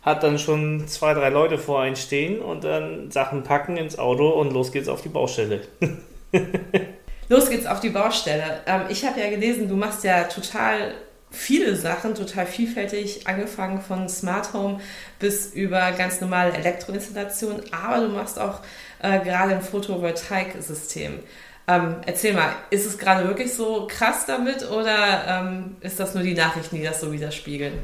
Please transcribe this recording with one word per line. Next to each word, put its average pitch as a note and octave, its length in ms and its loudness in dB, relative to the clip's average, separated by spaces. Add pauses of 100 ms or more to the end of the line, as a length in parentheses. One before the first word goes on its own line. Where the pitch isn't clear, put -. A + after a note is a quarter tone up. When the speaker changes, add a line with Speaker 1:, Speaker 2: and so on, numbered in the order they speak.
Speaker 1:
hat D3+ 200 2
dann D3 160 4
schon D3+ 480 0
zwei, D3+ 260 2
drei C#3+ 160 4
Leute D3+ 300 4
vor C#3 220 2
einen C3 140 0
stehen D#3 460 -2
und D#3 220 -6
dann D#3 480 -4
Sachen C3+ 320 0
packen C#3+ 340 0
ins D#3 220 -4
Auto B2 300 4
und D3+ 220 4
los B2+ 200 0
geht's C3+ 160 -2
auf B2+ 140 -2
die D#3 80 -10
Baustelle. A2 520 0 (720)
<laughs> - 1000 -2
Speaker 2:
Los C4 200 8
geht's - 180 -2
auf G3 120 0
die A3+ 100 0
Baustelle. D#3 760 0
Ähm, F#3+ 240 2
ich A#3+ 160 -2
hab C4 120 0
ja G#3 120 0
gelesen, G#3+ 380 2
du F#3+ 80 0
machst G#3 280 0
ja F3+ 200 6
total G#3+ 680 -2 (360)
viele A#3+ 460 4
Sachen, F3 400 -2
total F#3+ 300 -2
vielfältig, G#3 840 -2
angefangen F#3+ 540 -2
von F#3 280 -4
Smart F#3+ 440 -2
Home G3+ 260 -2 (400)
bis G3+ 340 0
über F#3 380 2
ganz F3+ 280 -2
normale F3+ 340 2
Elektroinstallation, G3+ 1080 -4 (100)
aber A3+ 360 0
du - 20 0
machst G3+ 300 -6
auch, G3+ 200 -4 (420)
äh, G3 180 4
gerade F#3 360 4
ein F#3 60 -2
Photovoltaik-System. F3 1600 -4 (480)
Ähm, E3+ 300 4 (100)
erzähl G3+ 260 2
mal, D#3 200 2 (180)
ist G3+ 160 2
es - 100 -6
gerade F#3+ 300 4
wirklich B3 260 0
so A3 340 -2
krass - 380 2
damit C4 440 -2
oder, G#3 580 4
ähm, F#3 540 -2
ist F#3 180 -8
das F#3+ 160 -2
nur F3+ 80 2
die F3+ 100 2
Nachrichten, D#3+ 420 0
die D#3 80 -4
das D#3 160 -2
so D3+ 140 -4
widerspiegeln? D3 600 -4 (100)